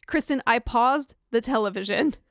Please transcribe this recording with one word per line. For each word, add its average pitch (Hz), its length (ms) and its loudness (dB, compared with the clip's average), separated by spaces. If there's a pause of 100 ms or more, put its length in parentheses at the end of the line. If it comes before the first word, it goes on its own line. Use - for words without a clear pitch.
Kristen, 285 400 -2
I 233 140 2
paused 254 560 0 (160)
the 233 100 2
television 208 720 0 (180)